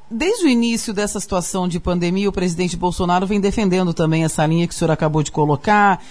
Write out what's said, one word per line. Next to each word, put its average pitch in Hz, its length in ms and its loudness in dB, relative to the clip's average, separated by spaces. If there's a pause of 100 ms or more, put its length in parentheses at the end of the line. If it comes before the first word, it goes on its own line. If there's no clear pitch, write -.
desde 349 360 -2
o 294 40 4
início 233 440 0
dessa 208 260 -2
situação 185 480 -4
de 175 120 -2
pandemia, 180 480 0
o 196 60 -2
presidente 180 420 -2
Bolsonaro 180 520 0
vem 208 120 0
defendendo 190 540 2
também 160 300 2
essa 160 240 0
linha 170 200 2
que - 60 -6
o - 40 -10
senhor 165 120 0
acabou 156 320 2
de 147 100 -4
colocar, 180 800 2